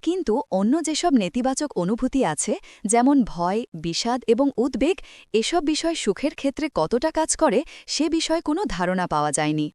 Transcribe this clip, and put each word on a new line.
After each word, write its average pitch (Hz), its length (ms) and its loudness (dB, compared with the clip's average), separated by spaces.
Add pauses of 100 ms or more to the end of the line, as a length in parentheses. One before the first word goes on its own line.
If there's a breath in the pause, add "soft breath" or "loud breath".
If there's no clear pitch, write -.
কিন্তু 320 480 0
অন্য 214 320 2
যেসব 320 300 0
নেতিবাচক 254 640 0
অনুভূতি 226 480 0
আছে, 175 300 -2 (300 loud breath)
যেমন 240 400 4
ভয়, 175 400 -2 (100)
বিষাদ 175 520 -4
এবং 247 300 4
উদ্বেগ, 262 400 0 (360 loud breath)
এসব 254 320 0
বিষয় 320 300 0
সুখের 262 400 -2
ক্ষেত্রে 277 400 -4
কতটা 226 360 0
কাজ 311 260 0
করে, 285 280 2 (220 loud breath)
সে - 220 -2
বিষয়ে 320 320 0
কোনো 339 260 -2
ধারণা 180 400 -2
পাওয়া 151 260 0
যায়নি। 151 420 0